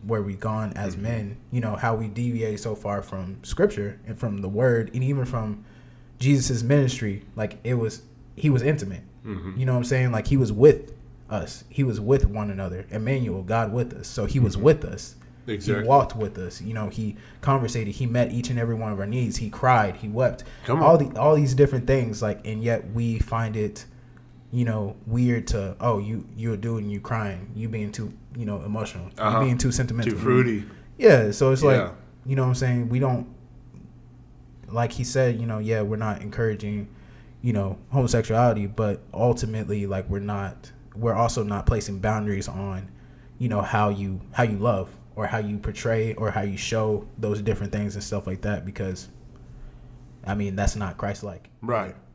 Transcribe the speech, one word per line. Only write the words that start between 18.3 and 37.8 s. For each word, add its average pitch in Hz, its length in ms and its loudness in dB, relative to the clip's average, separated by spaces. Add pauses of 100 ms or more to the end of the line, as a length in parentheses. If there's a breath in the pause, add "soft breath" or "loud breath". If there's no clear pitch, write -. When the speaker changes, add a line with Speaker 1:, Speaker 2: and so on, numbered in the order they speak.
Speaker 1:
each 120 180 -4
and 123 80 0
every 117 160 0
one 110 180 -4
of 98 80 -4
our 98 60 -4
needs. 117 320 -2
He 110 120 -4
cried. 113 460 2
He 110 120 -8
wept. 120 360 0 (200 loud breath)
Speaker 2:
Come 151 180 2
Speaker 1:
All 160 140 10
Speaker 2:
on. 143 160 2
Speaker 1:
the, - 80 -8
all 151 140 6
these 143 200 4
different 135 320 4
things. 117 360 0
Like, 104 240 -4
and 110 160 -6
yet 117 300 -2
we 117 260 -2
find 113 380 -2
it, 107 280 -4 (680 loud breath)
you 123 120 2
know, 110 300 -2 (120)
weird 120 420 2
to, 98 320 -2
"Oh, 110 180 2
you, 104 280 -6 (100)
you're 110 220 -2
doing, 113 320 -4
you 101 100 -4
crying, 101 560 -6
you 110 120 -4
being 107 220 -4
too, 107 220 -8 (240)
you 120 80 -6
know, 104 200 -4
emotional, 104 420 -6 (120)
Speaker 2:
Uh-huh. 107 220 2
Speaker 1:
you 135 60 4
being 123 120 2
too 123 140 2
sentimental." 117 400 0
Speaker 2:
Too 98 60 -2
fruity. 120 460 4 (340 loud breath)
Speaker 1:
Yeah. 131 340 10
So 131 200 4
it's 135 120 2
like, 131 140 8
Speaker 2:
Yeah. 90 120 0 (360)
Speaker 1:
you 135 100 0
know 131 60 2
what 127 60 2
I'm 127 60 4
saying? 123 360 0
We 127 100 2
don't, 123 260 2 (1400)
like 117 240 0
he 123 120 -4
said, 120 360 2
you 113 60 -2
know, 110 120 -2
yeah, 107 240 0
we're 107 140 -2
not 107 260 -4
encouraging, 104 680 -4 (540 loud breath)
you 117 100 0
know, 98 260 -2 (120)